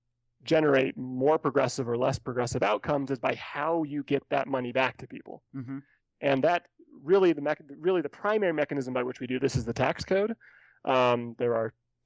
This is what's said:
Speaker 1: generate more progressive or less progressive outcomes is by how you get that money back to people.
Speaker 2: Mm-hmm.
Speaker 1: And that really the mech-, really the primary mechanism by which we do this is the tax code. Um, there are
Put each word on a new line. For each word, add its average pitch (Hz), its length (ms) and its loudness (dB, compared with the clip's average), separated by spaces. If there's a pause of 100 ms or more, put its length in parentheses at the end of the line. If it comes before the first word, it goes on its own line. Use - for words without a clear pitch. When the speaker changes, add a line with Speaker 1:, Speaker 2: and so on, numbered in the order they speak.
(440)
Speaker 1:
generate 143 520 4
more 131 420 2
progressive 131 500 0
or 120 80 0
less 131 220 0
progressive 123 440 -4
outcomes 147 480 0
is 131 80 -2
by 131 160 -2
how 160 480 -4
you 147 200 -4
get 139 280 -2
that 139 180 -2
money 127 240 -4
back 131 260 0
to 131 80 -14
people. - 360 -16 (120)
Speaker 2:
Mm-hmm. 135 240 -10 (420)
Speaker 1:
And 139 240 0
that 175 220 0 (360)
really 180 300 4
the 143 100 -4
mech-, 151 200 -2 (160)
really 175 220 0
the 147 80 -4
primary 208 440 0
mechanism 139 420 -2
by 123 80 -2
which 123 180 -6
we 127 60 -6
do 127 120 -4
this 131 180 0
is 120 80 -2
the 117 80 -4
tax 135 320 -2
code. 208 300 0 (500)
Um, 120 540 2
there 120 160 2
are 113 200 -2 (320)